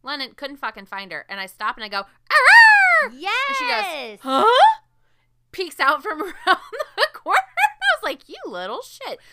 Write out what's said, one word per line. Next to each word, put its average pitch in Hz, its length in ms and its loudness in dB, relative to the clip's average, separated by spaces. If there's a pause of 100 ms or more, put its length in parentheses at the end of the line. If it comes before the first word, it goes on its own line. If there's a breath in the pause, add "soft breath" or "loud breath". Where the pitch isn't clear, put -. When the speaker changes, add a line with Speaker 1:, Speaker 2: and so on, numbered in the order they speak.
Speaker 1:
Lennon," 269 320 -10
couldn't 277 220 -14
fucking 220 280 -12
find 196 260 -12
her. 151 180 -10
And 196 100 -10
I 190 60 -8
stop 214 320 -8
and 226 60 -12
I 214 60 -12
go, 202 100 -6
"Arr!" 719 1080 4
And 233 40 -16
she 254 60 -20
goes, - 20 -16 (520)
Speaker 2:
Yes! 302 480 -8
Speaker 1:
"Huh?" 466 560 4 (760)
Peeks 359 280 -12
out 277 220 0
from 311 200 -8
<laughs> - 0 -
around 359 120 -10 (120)
the 494 680 -4
corner. - 240 -2
I 784 600 -2
was 480 60 -14
like, - 260 -10
"You 349 160 -18
little 214 360 -10
shit." - 380 -16 (140)